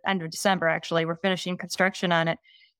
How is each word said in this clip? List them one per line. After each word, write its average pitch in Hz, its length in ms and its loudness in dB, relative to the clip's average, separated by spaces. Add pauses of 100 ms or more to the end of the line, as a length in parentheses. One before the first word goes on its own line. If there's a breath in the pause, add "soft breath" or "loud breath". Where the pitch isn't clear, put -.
end 190 160 0
of 160 80 -8
December, 170 380 2
actually. 160 360 0
We're 165 120 -4
finishing 180 400 -2
construction 185 560 0
on 165 160 2
it. 160 100 -2 (420 soft breath)